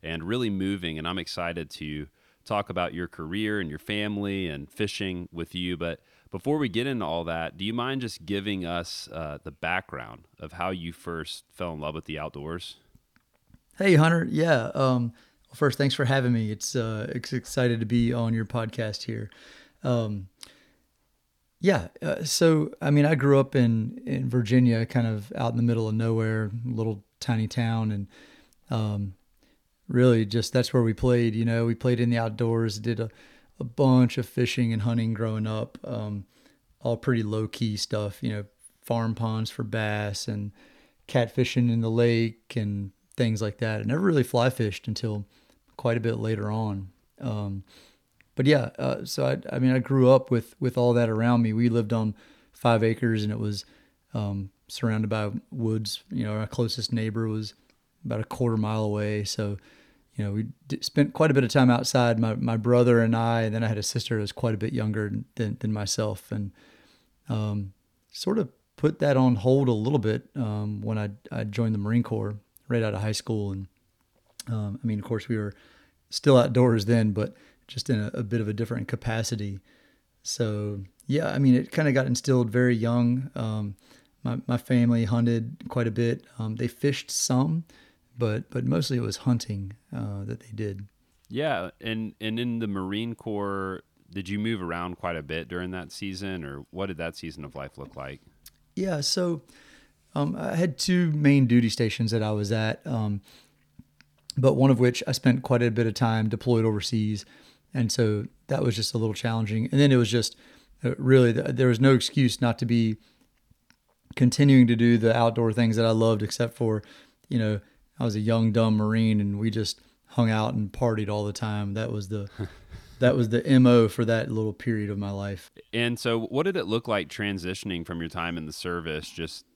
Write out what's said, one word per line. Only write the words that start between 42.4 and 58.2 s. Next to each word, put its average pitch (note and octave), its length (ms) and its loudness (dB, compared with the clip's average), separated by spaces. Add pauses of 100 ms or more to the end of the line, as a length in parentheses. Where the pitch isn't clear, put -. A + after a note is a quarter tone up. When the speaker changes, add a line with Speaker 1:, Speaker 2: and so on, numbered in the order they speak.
Speaker 2:
and G2+ 360 -4 (260)
things A2 240 2
like G#2+ 180 -4
that. A2 220 -2
I - 20 -6
never A#2+ 160 0
really E3+ 240 4
fly B2 260 2
fished A2 380 -4
until G#2+ 400 -4 (480)
quite A#2 220 0
a A#2 40 -2
bit A2+ 140 0
later A2 340 -2
on. G#2 400 -4 (300)
Um, G#2 440 -6 (720)
but C3 100 2
yeah, C#3 240 4 (100)
uh, - 240 -2
so - 220 -4
I, - 120 0 (180)
I - 40 -2
mean, B2+ 120 4
I C3 80 2
grew B2+ 300 4
up C3 220 6
with, A#2 280 -2
with B2 180 -2
all B2 160 4
that A#2 160 4
around A#2 320 2
me. A2+ 100 2
We A#2 160 4
lived A2+ 260 2
on A2 220 0 (380)
five A2+ 300 4
acres, A2+ 400 2
and G#2+ 80 -2
it A2 80 -4
was, G#2 260 -4 (480)
um, G2 360 -4 (180)
surrounded A2 420 -2
by G#2+ 220 -2 (200)
woods. A2 580 -4
You A#3+ 140 -4
know, G#2+ 120 -4
our G#2+ 120 -4
closest - 460 -4
neighbor A2 340 -2
was G#2+ 260 -6 (520)
about A2+ 140 -4
a A2 40 -4